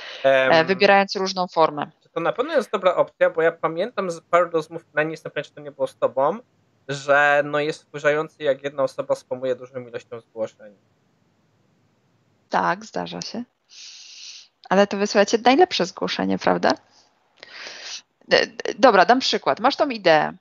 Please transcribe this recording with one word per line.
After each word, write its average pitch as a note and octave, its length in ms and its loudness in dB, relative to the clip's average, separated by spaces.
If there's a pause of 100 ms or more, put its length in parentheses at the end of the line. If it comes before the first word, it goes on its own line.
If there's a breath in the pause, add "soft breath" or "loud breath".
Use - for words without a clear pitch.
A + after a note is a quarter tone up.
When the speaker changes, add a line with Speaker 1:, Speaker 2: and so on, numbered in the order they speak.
(260 loud breath)
Speaker 1:
e, C3+ 200 4
Speaker 2:
Em, D#3+ 220 4
Speaker 1:
wybierając G3 480 2
różną F#3+ 320 -4
formę. D3+ 400 0 (260)
Speaker 2:
to E3 60 -6
na E3 120 0
pewno D4 220 -2
jest B3 180 0
dobra F#3 240 0
opcja, F3+ 340 0
bo E3+ 120 -2
ja E3 100 2
pamiętam E3+ 600 -6
z E3 100 -12
paru F3 280 0
rozmów, E3 440 -6
na D3+ 100 0
nie D#3+ 80 -4
jestem D#3 200 -14
pewien, D3 120 -6
czy - 80 -18
to D#3 100 -20
nie D3 100 -16
było C3+ 160 -4
z - 100 -16
tobą, C#3 420 0 (480)
że C#3+ 580 2
no D3 140 -4
jest D3 240 -6
wkurzający, D3+ 600 -2
jak C#3 200 0
jedna C#3+ 200 -4
osoba C3+ 320 -4
spamuje B2+ 400 -6
dużą B2+ 320 -16
ilością A2+ 340 -14
zgłoszeń. A2 520 -12 (1800)
Speaker 1:
Tak, F#3 360 -4
zdarza F3 360 -10
się. A3+ 220 -12 (1300 loud breath)
Ale G3 180 4
to G3+ 100 -6
wysyłacie G#3 400 2
najlepsze B3+ 480 2
zgłoszenie, F#3+ 520 -4
prawda? F3+ 360 0 (1500 loud breath)
D-, - 200 2
d-, - 320 -10
dobra, G3 260 6
dam A#3+ 140 4
przykład. F3 400 -2
Masz B3+ 160 0
tą D4+ 140 -2
ideę. E3 520 2